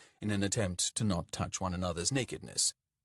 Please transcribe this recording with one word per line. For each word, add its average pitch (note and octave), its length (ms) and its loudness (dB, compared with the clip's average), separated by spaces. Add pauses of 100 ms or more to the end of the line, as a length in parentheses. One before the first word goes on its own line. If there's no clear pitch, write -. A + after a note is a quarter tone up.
(200)
in G#2+ 100 -2
an G2+ 140 2
attempt F#2+ 500 0
to - 80 -2
not F#2+ 300 2
touch - 280 -2
one F#2 140 0
another's F2 380 0
nakedness. - 600 0 (320)